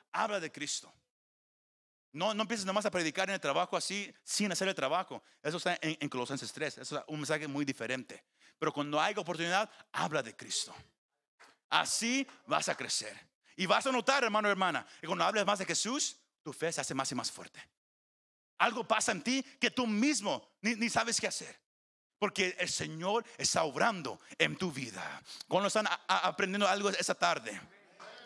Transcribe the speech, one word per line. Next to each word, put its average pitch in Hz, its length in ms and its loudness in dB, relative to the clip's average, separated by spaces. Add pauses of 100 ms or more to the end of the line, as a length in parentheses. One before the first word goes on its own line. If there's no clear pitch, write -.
(120)
habla 208 280 0
de 160 120 -8
Cristo. - 400 -6 (1200)
No, 190 220 0
no 214 80 0
empieces 208 240 -2
nomás 202 180 2
a 208 60 4
predicar 180 400 2
en 196 40 0
el 185 60 -2
trabajo 170 380 2
así, 196 340 -4 (100)
sin 202 300 0
hacer 190 160 2
el 185 60 0
trabajo. 147 480 -2 (200)
Eso 160 140 -2
está 175 240 0
en, 156 180 -2
en 147 120 -4
Colosenses 127 420 -4
tres. 143 240 -6
Eso 135 220 -8
es - 100 -8
un 151 120 -4
mensaje 151 280 -2
muy 143 160 -2
diferente. 127 600 -6 (340)
Pero 160 160 0
cuando 147 260 0
haya 202 200 0
oportunidad, 175 500 0 (220)
habla 156 300 0
de 113 140 -10
Cristo. - 380 -6 (960)
Así 233 560 2 (200)
vas 151 220 0
a 160 80 0
crecer. - 520 -6 (280)
Y 180 80 0
vas 196 220 4
a 262 60 2
notar, 262 300 4
hermano, 214 280 2
hermana, 185 360 0 (140)
que 156 60 -12
cuando 170 180 0
hables 202 220 2
más 202 120 2
de 190 60 -4
Jesús, 220 540 -2 (240)
tu 151 100 -10
fe 160 200 -2
se 147 80 -4
hace 139 140 -4
más 131 180 0
y - 20 -4
más 123 160 -4
fuerte. - 300 -16 (1000)
Algo 220 280 2
pasa 220 260 2
en 175 80 -2
ti 262 220 0 (180)
que 226 100 4
tú 254 160 0
mismo 208 760 0
ni, 226 140 0
ni 220 120 -2
sabes 233 320 2
qué 220 60 -2
hacer. - 340 -6 (580)
Porque 185 400 0
el 180 100 0
Señor 170 580 -2 (100)
está 165 280 2
obrando 151 560 0 (180)
en 156 180 6
tu 180 160 -2
vida. 107 500 -8 (260)
Cuando 185 200 4
están 214 180 2
a, 175 220 0
a, 185 200 4
aprendiendo 190 380 2
algo 202 220 4
esta 185 260 0
tarde. 127 460 0 (640)